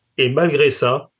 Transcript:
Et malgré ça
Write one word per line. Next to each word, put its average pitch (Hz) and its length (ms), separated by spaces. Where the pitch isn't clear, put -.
Et 127 120
malgré 143 420
ça 131 380